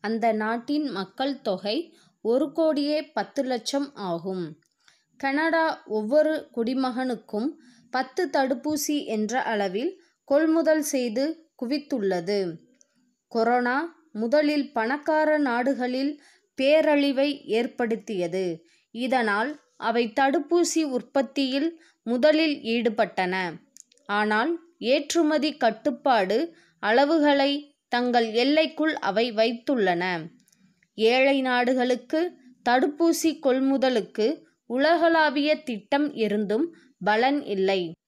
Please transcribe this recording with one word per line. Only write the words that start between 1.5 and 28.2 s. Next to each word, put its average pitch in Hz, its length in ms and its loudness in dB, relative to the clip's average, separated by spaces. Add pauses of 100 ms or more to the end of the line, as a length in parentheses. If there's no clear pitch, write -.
ஒரு 262 320 0
கோடியே 302 500 0
பத்து 233 400 -6
லட்சம் 262 520 -4
ஆகும். 175 640 -6 (580)
கனடா 311 680 -2
ஒவ்வொரு 285 720 0
குடிமகனுக்கும் 254 960 -4 (400)
பத்து 262 420 -4
தடுப்பூசி 285 720 -2
என்ற 214 380 -4
அளவில் 214 500 -2 (320)
கொள்முதல் 311 580 2
செய்து 262 760 -4
குவித்துள்ளது. 196 1000 -2 (760)
கொரோனா 247 440 2 (360)
முதலில் 285 600 0
பணக்கார 302 680 0
நாடுகளில் 254 840 -2 (360)
பேரழிவை 285 840 2
ஏற்படுத்தியது. 190 1200 -4 (260)
இதனால் 240 680 -2 (160)
அவை 233 440 -2
தடுப்பூசி 320 640 2
உற்பத்தியில் 269 1000 -2 (220)
முதலில் 294 600 2
ஈடுபட்டன. 214 720 -2 (720)
ஆனால் 214 520 0 (200)
ஏற்றுமதி 302 800 0
கட்டுப்பாடு 233 1000 0 (260)
அளவுகளை 285 920 2 (140)
தங்கள் 240 440 0